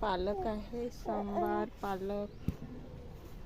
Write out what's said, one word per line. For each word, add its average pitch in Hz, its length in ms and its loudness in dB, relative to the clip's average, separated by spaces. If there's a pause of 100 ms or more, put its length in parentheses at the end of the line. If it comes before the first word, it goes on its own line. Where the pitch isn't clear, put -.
पालक 202 440 4
आहे, 233 440 0
सांबार 208 800 2 (120)
पालक. 202 680 -2 (960)